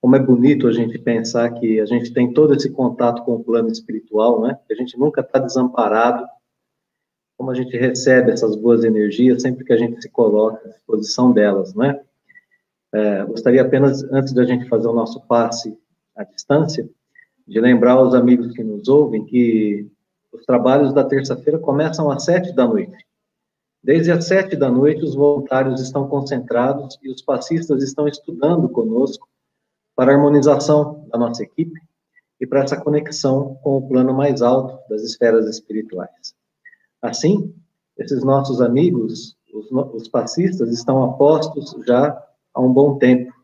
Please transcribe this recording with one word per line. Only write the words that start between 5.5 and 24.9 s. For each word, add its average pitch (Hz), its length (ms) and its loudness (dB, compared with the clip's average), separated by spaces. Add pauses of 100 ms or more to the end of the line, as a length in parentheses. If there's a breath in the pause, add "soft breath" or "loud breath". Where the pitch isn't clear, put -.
Como 131 120 -8
a 127 40 -4
gente 123 200 -6
recebe 123 560 4
essas 107 240 0
boas 113 300 2
energias 113 560 2
sempre 123 240 -4
que - 80 0
a 113 60 4
gente 117 240 -4
se - 80 -18
coloca 107 580 0
à - 40 -20
disposição 110 600 0
delas, 98 420 2
né? 123 240 -2 (960 soft breath)
É, 104 320 -2
gostaria 123 380 2
apenas, 139 400 2 (100)
antes 135 220 -2
da 123 100 4
gente 123 240 -4
fazer 113 200 0
o 113 40 -2
nosso 113 300 -4
passe 117 520 -2 (400)
à 107 80 -14
distância, - 640 -2 (640 soft breath)
de 104 100 -2
lembrar 123 340 4
aos 127 220 4
amigos 120 380 2
que 120 100 -10
nos 107 260 -8
ouvem 127 360 2
que 107 680 0 (400)
os - 140 -20
trabalhos 131 480 2
da 139 100 2
terça-feira 135 560 -2
começam 151 520 -2
às - 140 -6
sete 180 280 0
da 127 140 2
noite. 107 400 -4 (760)
Desde 165 260 2
às 165 140 0
sete 190 320 0
da 139 140 0
noite, 147 340 2